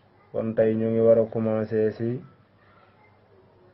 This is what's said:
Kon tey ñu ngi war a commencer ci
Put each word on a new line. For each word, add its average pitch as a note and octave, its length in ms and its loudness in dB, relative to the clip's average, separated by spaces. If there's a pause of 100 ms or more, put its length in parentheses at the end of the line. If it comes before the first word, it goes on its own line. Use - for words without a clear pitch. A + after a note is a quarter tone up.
(340)
Kon A2 200 -4
tey A2 200 4
ñu A2 120 -2
ngi A2+ 160 0
war A2+ 160 6
a A2+ 80 4
commencer A2 680 -2
ci A#2 300 -6 (1500)